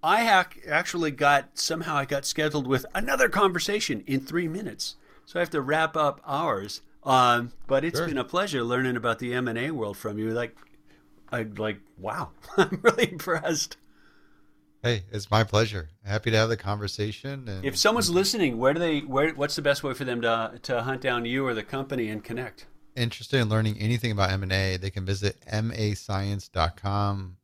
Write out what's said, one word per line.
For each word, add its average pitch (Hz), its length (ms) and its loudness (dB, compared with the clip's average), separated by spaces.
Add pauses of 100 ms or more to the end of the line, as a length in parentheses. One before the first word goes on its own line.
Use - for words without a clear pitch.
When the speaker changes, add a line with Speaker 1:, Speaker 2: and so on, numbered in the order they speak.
Speaker 1:
I 214 200 4
ha-, 190 240 4 (180)
actually 165 440 0
got, 143 460 2
somehow 165 380 -2
I 139 80 0
got 139 220 -4
scheduled 151 420 0
with 131 260 2
another 127 360 2
conversation 190 760 2
in 135 140 0
three 160 300 -4
minutes. - 480 -8 (280)
So - 140 -6
I - 20 2
have 170 100 0
to 151 100 0
wrap 156 340 0
up 147 300 2
ours. 139 560 -2 (220)
Um, 123 500 4 (140)
but 135 180 2
it's 170 120 -2
Speaker 2:
Sure. 165 100 0
Speaker 1:
been 147 100 -4
a 123 80 -2
pleasure 147 400 -2
learning 127 320 0
about 113 220 0
the 123 140 -4
M 127 140 -2
and 117 100 -2
A 135 140 -4
world 107 240 -6
from 107 220 -8
you. 110 140 -2
Like, 117 260 -4 (760)
I, 120 120 -4
like, 104 360 -6 (180)
wow. 104 340 -8 (120)
<laughs> - 140 -6
I'm 190 260 2
really 233 300 4
impressed. 160 640 -2 (1040)
Speaker 2:
Hey, 117 280 0
it's 104 220 -6
my 107 140 4
pleasure. 104 440 0 (140)
Happy 107 280 -2
to 110 60 4
have 113 120 4
the 117 80 0
conversation. 107 920 -6
And 95 160 -8
Speaker 1:
If 135 140 -2
someone's 214 320 4
listening, 180 480 2
where 127 160 6
do 165 80 0
they, 160 180 2
where, 139 300 2
what's 143 260 -2
the 160 60 -4
best 143 240 2
way 135 80 -2
for 143 100 -6
them 123 200 -2
to, 113 400 0
to 123 200 -2
hunt 131 160 -4
down 123 240 0
you 131 240 0
or 123 60 0
the 107 100 -4
company 135 460 -4
and 107 120 -6
connect? 117 460 -10 (300)
Speaker 2:
Interested 120 420 0
in 113 80 2
learning 110 320 2
anything 113 320 0
about 98 200 2
M 95 120 0
and 95 80 -2
A, 95 240 2
they 95 140 -4
can 92 160 -6
visit 98 320 0 (100)
M 110 260 -2
A 107 200 0
science 98 560 -4
dot 85 260 0
com. 101 680 -2